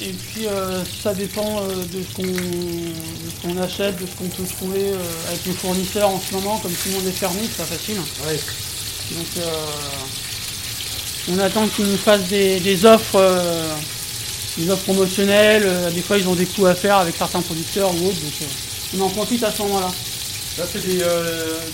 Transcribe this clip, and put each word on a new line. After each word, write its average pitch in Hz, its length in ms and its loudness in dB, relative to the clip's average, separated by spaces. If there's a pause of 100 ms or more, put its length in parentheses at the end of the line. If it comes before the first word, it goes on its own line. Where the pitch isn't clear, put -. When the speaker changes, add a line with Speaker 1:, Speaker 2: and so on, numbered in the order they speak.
Speaker 1:
et 196 80 -6
puis, 214 380 -6
euh, 190 360 -2 (200)
ça 208 100 0
dépend, 208 480 -2
euh, 190 220 -2
de 175 200 -6
ce - 120 -10
qu'on, 185 80 -4
de 175 1040 -4
ce - 140 -10
qu'on 180 180 0
achète, 185 400 -2
de 185 60 -6
ce 185 100 -10
qu'on 185 100 -4
peut 180 160 -6 (140)
trouver, 190 280 -2
euh, 175 420 -4
avec 170 180 -4
les 180 80 0
fournisseurs 190 560 2
en 190 100 0
ce - 140 -6
moment, 196 240 0
comme 208 140 -4
tout 170 180 -4
le 190 60 0
monde 190 100 0
est 185 60 0
fermé, 185 320 -2
c'est - 140 -4
pas 170 80 -4 (120)
facile. 208 200 -4 (280)
Speaker 2:
Ouais. 156 140 -2 (720)
Speaker 1:
Donc, 165 160 -6 (100)
euh, 160 280 -4 (1700)
on 180 60 2
attend 202 300 4
qu'ils 208 180 0
nous 196 120 2
fassent 202 320 4
des, 190 300 4
des 190 280 4
offres, 220 320 6
euh, 175 520 4 (840)
des 165 140 0
offres 185 140 2
promotionnelles, 202 800 6
euh, 180 280 2
des 175 100 0
fois 208 160 2
ils 185 100 2
ont 185 60 4
des 180 140 4
coups 185 220 4
à 180 40 8
faire 196 240 4
avec 170 180 2
certains 180 280 0
producteurs 180 480 0
ou 175 160 2
autres, 190 120 0
donc, 147 220 -6
euh, - 560 -6
on 190 40 0
en 190 80 4
profite 214 340 0
à 214 80 2
ce - 100 -4
moment-là. 190 300 0 (680)
Speaker 2:
Là, 160 60 -2 (100)
c'est 202 140 -4
des, 180 160 2
euh, 165 560 0 (140)